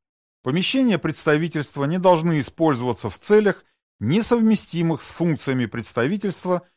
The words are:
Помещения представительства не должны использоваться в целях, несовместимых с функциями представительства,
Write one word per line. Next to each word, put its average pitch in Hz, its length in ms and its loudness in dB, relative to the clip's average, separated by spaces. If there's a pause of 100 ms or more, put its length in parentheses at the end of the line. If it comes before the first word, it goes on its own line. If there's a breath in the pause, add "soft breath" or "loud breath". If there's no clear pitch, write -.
(420)
Помещения 190 560 0
представительства 151 880 -2
не 165 100 -2
должны 170 420 4
использоваться 127 720 -2
в - 100 -8
целях, 208 460 2 (340)
несовместимых 202 1000 0
с - 100 -12
функциями 135 540 -2
представительства, 175 1000 -4 (100)